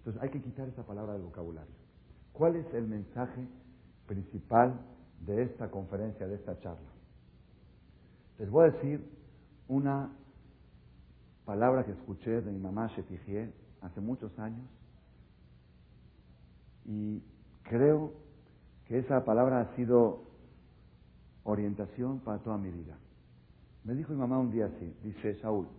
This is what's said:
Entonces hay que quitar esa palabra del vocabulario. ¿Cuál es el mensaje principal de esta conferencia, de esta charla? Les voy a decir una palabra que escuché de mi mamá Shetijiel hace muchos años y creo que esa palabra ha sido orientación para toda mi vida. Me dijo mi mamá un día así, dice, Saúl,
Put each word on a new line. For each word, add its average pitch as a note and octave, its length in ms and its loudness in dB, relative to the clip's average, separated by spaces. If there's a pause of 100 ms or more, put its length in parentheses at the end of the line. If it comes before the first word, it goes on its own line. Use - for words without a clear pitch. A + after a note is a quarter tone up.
Entonces A2 160 -6
hay C#3 60 0
que C#3+ 120 -6
quitar B2+ 280 -8
esa A#2+ 140 -12
palabra G#2 280 -8
del G2 120 -6
vocabulario. E2 500 -12 (580)
¿Cuál E3 240 4
es E3 180 -6
el A#2 140 -2
mensaje B2 580 -6 (600)
principal A2+ 760 4 (460)
de G#2 180 2
esta B2 260 -6
conferencia, G2 560 -6
de G2 100 -6
esta F#2+ 260 -8
charla? D#2+ 260 -12 (1500)
Les G2+ 100 -4
voy D3 140 8
a D#3+ 80 10
decir C#3+ 340 -2 (640)
una C#3 420 2 (1300)
palabra A#2+ 400 4
que G2+ 80 -6
escuché A2+ 500 -4
de G2+ 120 -6
mi G2 40 -4
mamá F#2+ 380 -4
Shetijiel G2 580 -8 (280)
hace F2+ 180 -12
muchos A2 400 -6
años A2+ 260 -8 (2250)
y G#2+ 360 -4 (420)
creo D3+ 500 4 (720)
que A#2 140 0
esa C3 260 2
palabra B2 340 6
ha - 160 -2
sido A#2+ 460 6 (1200)
orientación G#2 800 -2
para G#2 160 -4
toda A2 200 -4
mi F#2+ 140 -4
vida. D#2+ 260 -10 (840)
Me A2+ 100 -4
dijo D3+ 200 -4
mi C#3 60 0
mamá C3 200 4
un B2+ 120 4
día G#2+ 160 2
así, - 360 -8
dice, G#2 380 -4
Saúl, G#2 260 0 (120)